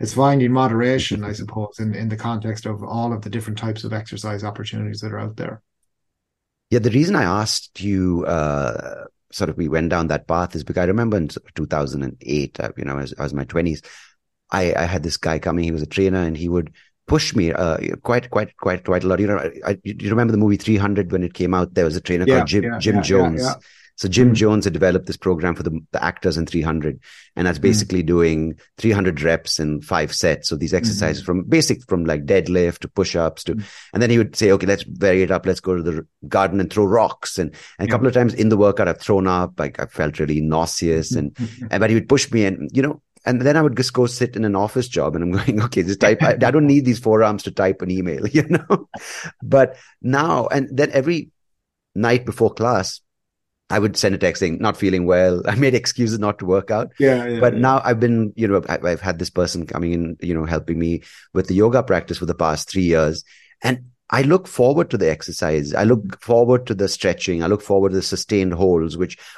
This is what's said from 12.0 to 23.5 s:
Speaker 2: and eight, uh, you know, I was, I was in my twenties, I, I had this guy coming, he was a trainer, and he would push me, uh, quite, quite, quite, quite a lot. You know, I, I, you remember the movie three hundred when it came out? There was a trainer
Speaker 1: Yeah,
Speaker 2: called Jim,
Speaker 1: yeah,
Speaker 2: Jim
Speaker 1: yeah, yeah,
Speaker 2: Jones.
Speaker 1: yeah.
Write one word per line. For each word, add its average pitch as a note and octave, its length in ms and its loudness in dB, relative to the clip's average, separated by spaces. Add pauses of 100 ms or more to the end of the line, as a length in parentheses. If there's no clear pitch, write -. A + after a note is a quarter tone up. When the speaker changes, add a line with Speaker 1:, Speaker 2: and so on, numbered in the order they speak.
Speaker 2:
and B1+ 200 -8
eight, C#2+ 360 -4
uh, G#1+ 200 -6
you - 80 -10
know, C#2 100 -6
I C#2 60 -6
was, C2 160 -10
I D2 60 -6
was C#2 80 -6
in C#2+ 40 -6
my C2+ 80 -4
twenties, E2 380 -4 (680)
I, F2+ 240 0
I D#2+ 100 0
had E2+ 180 -2
this D#2 160 -6
guy D#2+ 200 -2
coming, F2 260 -2
he E2 60 -2
was D#2+ 120 -4
a D2+ 40 -6
trainer, F#2 360 0
and E2 120 -2
he D#2+ 140 -6
would E2+ 240 -2 (340)
push D#3 280 0
me, E2+ 180 2
uh, E2 240 0 (260)
quite, A#2+ 280 -2
quite, G#2+ 260 -4
quite, F2+ 300 -4
quite F2+ 180 0
a - 20 0
lot. F#2 140 2
You G#2 60 2
know, G2+ 120 0
I, - 340 -6
I, - 100 -4
you G2+ 260 -8
remember A2+ 240 2
the G#2+ 60 2
movie G#2 180 4
three A2 220 0
hundred G2+ 340 0
when F2+ 120 0
it E2+ 100 -8
came F2+ 180 0
out? F2+ 220 0
There F2+ 100 2
was D#2+ 120 0
a F2 40 -4
trainer F2 260 -2
Speaker 1:
Yeah, C3 120 4
Speaker 2:
called F2 100 0
Jim, G2 160 2
Speaker 1:
yeah, A#2 140 -6
Speaker 2:
Jim G2+ 160 0
Speaker 1:
yeah, G2+ 60 4
yeah, E2+ 60 -2
Speaker 2:
Jones. F2 360 2
Speaker 1:
yeah. C3 120 -2 (420)